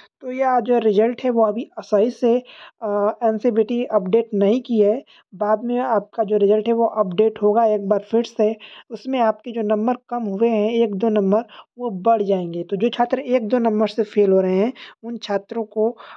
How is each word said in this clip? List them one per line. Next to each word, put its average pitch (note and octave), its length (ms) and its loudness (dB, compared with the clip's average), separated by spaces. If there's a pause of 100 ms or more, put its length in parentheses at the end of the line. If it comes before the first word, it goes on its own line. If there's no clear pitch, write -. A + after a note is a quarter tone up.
(220)
तो B3+ 100 -10
यह B3+ 280 0
जो A#3+ 200 0
रिजल्ट A3 440 2
है B3+ 60 0
वो A3+ 160 2
अभी G#3+ 240 -4 (100)
सही G#3+ 320 0
से, A#3+ 280 0 (420)
अ, G#3 420 -2
एनसीबीटी A3+ 640 0
अपडेट G#3+ 480 0
नहीं G3+ 280 2
की A#3 180 0
है। G#3 240 2 (320)
बाद G#3 280 -2
में A#3+ 160 -4
आपका A3+ 440 -2
जो G#3 140 0
रिजल्ट G#3 300 2
है A#3 60 2
वो A#3 120 2
अपडेट G#3+ 560 0
होगा G#3 240 2
एक G#3 240 0
बार G#3 100 2
फिर A3+ 240 -2
से, A3 340 -2 (320)
उसमें B3+ 300 -6
आपके A3 320 -2
जो A#3 100 -6
नंबर G#3+ 320 0 (160)
कम A#3+ 140 -6
हुए G#3 260 0
हैं A3 220 0
एक A#3 240 0
दो A3+ 140 -2
नंबर, G#3 340 2 (340)
वो A#3+ 120 -6
बढ़ G#3 320 0
जाएंगे। F3+ 420 -2
तो G3+ 120 -8
जो G#3 140 0
छात्र A#3+ 300 -2
एक B3+ 280 -2
दो B3 100 0
नंबर A3 300 0
से G#3 160 -4
फेल G3+ 280 0
हो F#3+ 100 4
रहे F#3 160 0
हैं A#3 160 0 (300)
उन A#3 140 -10
छात्रों G#3 460 -6
को A3 340 -2 (200)